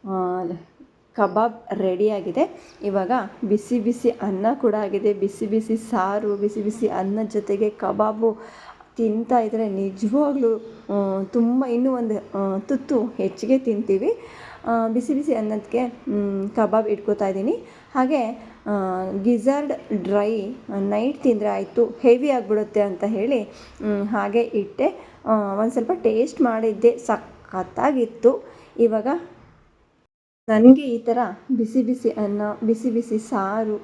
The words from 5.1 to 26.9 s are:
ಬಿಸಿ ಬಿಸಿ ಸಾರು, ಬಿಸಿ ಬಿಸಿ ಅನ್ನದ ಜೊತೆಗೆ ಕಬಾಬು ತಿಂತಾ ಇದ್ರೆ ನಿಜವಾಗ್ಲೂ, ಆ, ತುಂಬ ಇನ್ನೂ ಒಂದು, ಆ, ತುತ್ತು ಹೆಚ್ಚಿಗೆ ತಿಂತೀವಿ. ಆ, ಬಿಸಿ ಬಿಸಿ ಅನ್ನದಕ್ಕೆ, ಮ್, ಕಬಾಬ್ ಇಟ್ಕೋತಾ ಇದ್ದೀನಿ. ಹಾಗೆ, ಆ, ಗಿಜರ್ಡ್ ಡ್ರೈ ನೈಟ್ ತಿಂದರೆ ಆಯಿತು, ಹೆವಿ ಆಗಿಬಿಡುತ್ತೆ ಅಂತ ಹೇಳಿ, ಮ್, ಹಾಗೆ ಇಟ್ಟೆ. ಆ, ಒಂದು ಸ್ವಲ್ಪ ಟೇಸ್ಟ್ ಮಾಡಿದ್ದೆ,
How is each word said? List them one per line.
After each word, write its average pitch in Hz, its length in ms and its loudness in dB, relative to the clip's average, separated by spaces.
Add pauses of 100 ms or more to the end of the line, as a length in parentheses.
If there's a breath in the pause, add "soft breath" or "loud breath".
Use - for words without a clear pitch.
ಬಿಸಿ 196 320 -4
ಬಿಸಿ 220 320 0
ಸಾರು, 208 580 -2
ಬಿಸಿ 208 260 -2
ಬಿಸಿ 214 260 -2
ಅನ್ನದ 208 400 -2
ಜೊತೆಗೆ 208 420 -2
ಕಬಾಬು 214 680 0 (600 loud breath)
ತಿಂತಾ 226 420 2
ಇದ್ರೆ 220 300 -2
ನಿಜವಾಗ್ಲೂ, 220 880 0
ಆ, 196 680 -4
ತುಂಬ 240 420 2
ಇನ್ನೂ 254 300 0
ಒಂದು, 226 220 -2
ಆ, 196 420 -4
ತುತ್ತು 262 460 0
ಹೆಚ್ಚಿಗೆ 214 540 0
ತಿಂತೀವಿ. 226 580 0 (480 loud breath)
ಆ, 226 220 0
ಬಿಸಿ 240 260 -2
ಬಿಸಿ 294 200 0
ಅನ್ನದಕ್ಕೆ, 220 760 -4
ಮ್, 202 380 -2
ಕಬಾಬ್ 214 380 0
ಇಟ್ಕೋತಾ 208 400 -2
ಇದ್ದೀನಿ. 190 240 -2 (440 loud breath)
ಹಾಗೆ, 254 340 0 (380 loud breath)
ಆ, 208 40 -4 (520)
ಗಿಜರ್ಡ್ 240 800 0
ಡ್ರೈ 208 380 0 (280)
ನೈಟ್ 208 540 -2
ತಿಂದರೆ 214 260 2
ಆಯಿತು, 196 520 0
ಹೆವಿ 254 280 6
ಆಗಿಬಿಡುತ್ತೆ 214 520 0
ಅಂತ 202 220 -2
ಹೇಳಿ, 226 380 0 (400 loud breath)
ಮ್, 208 260 -2
ಹಾಗೆ 202 340 0
ಇಟ್ಟೆ. 233 640 -2 (200 loud breath)
ಆ, 220 60 0
ಒಂದು 214 400 0
ಸ್ವಲ್ಪ 247 200 -2 (120)
ಟೇಸ್ಟ್ 226 380 0
ಮಾಡಿದ್ದೆ, 226 560 4